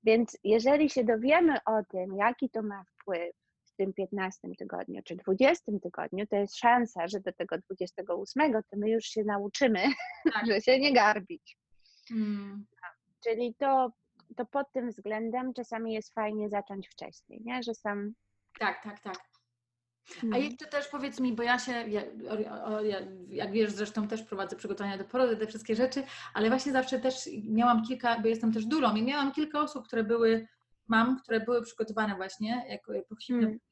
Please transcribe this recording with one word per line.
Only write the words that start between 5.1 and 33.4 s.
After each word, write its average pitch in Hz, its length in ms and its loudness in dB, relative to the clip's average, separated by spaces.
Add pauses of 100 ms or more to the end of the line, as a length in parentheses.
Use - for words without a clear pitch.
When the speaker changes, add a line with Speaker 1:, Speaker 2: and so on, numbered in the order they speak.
Speaker 1:
dwudziestym 208 640 2
tygodniu, 180 460 -6
to 208 100 -2
jest 202 200 -2
szansa, 233 520 2
że 202 120 -4
do 190 120 -6
tego - 260 -4
dwudziestego 185 580 -6
ósmego 233 420 0 (120)
to 202 60 -8
my 208 140 0
już 226 140 0
się 214 200 -2
nauczymy, 202 580 2
<laughs> 294 520 0
Speaker 2:
Tak. 220 120 0
Speaker 1:
że 214 140 4
się 254 180 6
nie 285 140 4
garbić. 208 640 2 (540)
Speaker 2:
Mm. 208 560 -4 (580)
Speaker 1:
Czyli 233 340 -2
to, 262 340 2 (440)
to 247 100 -6
pod 277 260 -4
tym 240 180 -4
względem 226 640 -4
czasami 226 400 -6
jest 220 200 -8
fajnie 214 340 -2
zacząć 202 400 -6
wcześniej, - 560 -18
nie? 247 180 -6
Że 233 120 -6
sam 202 380 -6 (460)
Speaker 2:
Tak, 196 240 -4
tak, 208 180 -14
tak. 185 160 -10 (1040)
A - 20 -6
Speaker 1:
Mhm. 226 180 2
Speaker 2:
jeszcze 294 240 -6
też 285 220 -4
powiedz 269 320 -6
mi, 254 120 2
bo 226 100 -2
ja 247 160 2
się, 247 140 -6
ja, 214 300 -4 (280)
o, 214 340 -6
o, 214 160 -2
ja, 208 180 -2 (300)
jak 196 240 -6
wiesz, 214 200 4
zresztą 208 360 -4
też 220 140 -6
prowadzę 196 340 -6
przygotowania 196 420 -6
do 196 60 -6
porodu, 247 320 2
te 220 100 -2
wszystkie 220 300 -4
rzeczy, 254 260 0 (320)
ale 214 140 2
właśnie 262 240 2
zawsze 262 260 2
też 254 160 0 (340)
miałam 226 360 4
kilka, 240 360 0
bo 214 80 2
jestem 226 240 2
też 220 140 0
dulą 247 300 2
i 220 60 2
miałam 277 300 0
kilka 302 280 -2
osób, 294 260 -4
które 226 180 -2
były, 226 440 2 (400)
mam, 233 320 4
które 226 200 0
były 240 220 0
przygotowane 214 540 -2
właśnie 214 520 -4
jako, 208 240 -12 (160)
po 220 80 -14
hipnobirdingu. 240 280 0 (100)